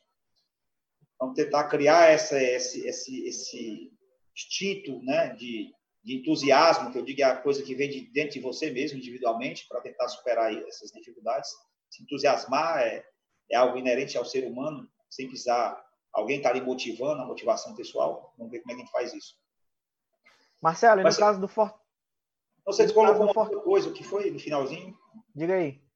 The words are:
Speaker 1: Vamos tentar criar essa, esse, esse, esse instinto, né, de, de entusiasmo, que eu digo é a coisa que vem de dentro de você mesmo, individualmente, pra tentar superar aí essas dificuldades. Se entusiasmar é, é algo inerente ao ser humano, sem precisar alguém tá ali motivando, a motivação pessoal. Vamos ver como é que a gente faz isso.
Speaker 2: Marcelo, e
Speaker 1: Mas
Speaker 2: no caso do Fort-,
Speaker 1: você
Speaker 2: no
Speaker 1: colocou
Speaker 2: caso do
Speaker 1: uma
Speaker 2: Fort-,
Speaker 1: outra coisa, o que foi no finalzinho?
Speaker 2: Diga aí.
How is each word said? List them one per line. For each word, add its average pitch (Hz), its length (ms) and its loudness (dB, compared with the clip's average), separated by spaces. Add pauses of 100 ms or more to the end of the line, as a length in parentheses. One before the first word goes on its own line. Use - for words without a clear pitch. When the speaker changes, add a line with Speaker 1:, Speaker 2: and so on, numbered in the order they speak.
(1200)
Speaker 1:
Vamos 131 160 -6
tentar 147 300 0
criar 151 440 8
essa, 147 320 4
esse, 123 460 -2
esse, 131 400 -8
esse 113 680 -12 (420)
instinto, 147 680 -8
né, 135 320 -2
de, 113 380 -10 (320)
de 127 120 -8
entusiasmo, 135 760 4
que - 80 -6
eu 117 60 -6
digo 135 160 -8
é 135 40 4
a 127 120 4
coisa 139 260 -2
que 131 120 -8
vem 139 140 -2
de 139 120 -8 (120)
dentro 143 220 -4
de 131 60 -10
você 127 300 -6
mesmo, 139 280 -6
individualmente, 123 680 -6
pra 123 120 -8
tentar - 280 -6
superar 113 380 -2
aí 110 200 -4
essas - 240 -18
dificuldades. 117 600 -8 (380)
Se - 140 -20
entusiasmar 143 760 0
é, 110 240 -2 (460)
é 120 60 0
algo 123 220 4
inerente 127 400 -2
ao 120 60 -4
ser 131 200 -4
humano, 131 440 -10 (200)
sem 131 200 -12
precisar 120 520 -2 (320)
alguém 135 300 -2
tá 135 80 2
ali 127 100 0
motivando, 127 640 -4
a 123 40 -10
motivação - 480 -4
pessoal. - 640 -6
Vamos 113 140 -16
ver 117 100 -12
como 120 120 -14
é - 20 -10
que 127 60 -14
a 120 40 -18
gente - 80 -16
faz 120 220 -6
isso. - 200 -18 (1300)
Speaker 2:
Marcelo, 190 400 6
e 190 40 2
Speaker 1:
Mas - 120 6
Speaker 2:
no - 40 0
caso 208 200 6
do 190 80 -4
Fort-, 208 300 -2 (840)
Speaker 1:
você 214 220 4
Speaker 2:
no - 80 0
Speaker 1:
colocou 214 180 8
Speaker 2:
caso 214 80 4
do 214 60 6
Speaker 1:
uma 208 80 2
Speaker 2:
Fort-, 214 160 0
Speaker 1:
outra - 140 -6
coisa, 190 240 2
o - 40 -8
que - 100 -14
foi 202 280 -4
no 147 100 -10
finalzinho? 151 560 -6 (380)
Speaker 2:
Diga 165 200 -2
aí. 156 260 -2 (160)